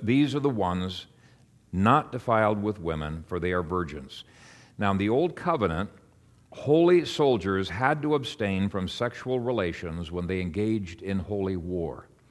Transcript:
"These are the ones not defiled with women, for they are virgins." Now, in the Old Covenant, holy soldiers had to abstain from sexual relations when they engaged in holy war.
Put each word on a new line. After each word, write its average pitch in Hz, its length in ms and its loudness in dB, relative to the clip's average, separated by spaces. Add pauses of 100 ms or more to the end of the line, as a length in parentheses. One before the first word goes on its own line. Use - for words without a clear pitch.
"These 131 320 2
are 143 60 -2
the 139 100 2
ones 92 560 -2 (640)
not 113 400 4
defiled 110 520 2
with 101 160 -2
women, 80 480 -4
for 90 120 -4
they 90 120 0
are 90 100 0
virgins." 78 640 -6 (560)
Now, 101 100 2
in 95 80 2
the 101 120 2
Old 156 260 2
Covenant, 101 560 0 (600)
holy 165 540 4
soldiers 98 640 2
had 131 320 0
to 151 140 0
abstain 101 540 -2
from 92 180 -4
sexual 123 520 -4
relations 87 720 -2
when 87 140 -4
they 92 160 -2
engaged 98 600 -2
in 98 160 -2
holy 95 380 -2
war. 85 500 -6 (240)